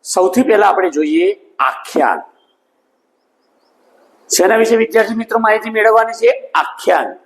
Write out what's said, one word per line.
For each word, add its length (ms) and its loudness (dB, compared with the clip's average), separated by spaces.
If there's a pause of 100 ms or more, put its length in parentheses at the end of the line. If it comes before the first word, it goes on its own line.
સૌથી 400 0
પહેલા 240 4
આપણે 220 0
જોઈએ 680 -2
આખ્યાન. 600 -2 (2000)
શેના 280 2
વિશે 180 2
વિદ્યાર્થી 400 0
મિત્રો 240 -4
માહિતી 300 0
મેળવવાની 440 2
છે? 420 -2
આખ્યાન. 600 -2 (100)